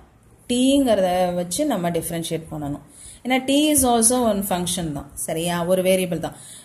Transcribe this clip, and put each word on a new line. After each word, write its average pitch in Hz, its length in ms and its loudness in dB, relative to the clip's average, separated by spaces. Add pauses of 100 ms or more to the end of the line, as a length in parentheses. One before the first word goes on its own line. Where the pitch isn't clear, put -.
(480)
t-ங்கிறத 220 840 4
வச்சு 180 320 -2
நம்ம 190 240 0
differentiate 165 600 -4
பண்ணணும். 147 340 -8 (380)
ஏன்னா 254 220 0
t 269 100 2 (180)
is 277 100 4
also 240 380 2
one 208 220 0
function 175 480 -4
தான். 143 220 -10
சரியா? 170 520 -4
ஒரு 185 160 2
variable 185 380 0
தான். 156 160 -8 (300)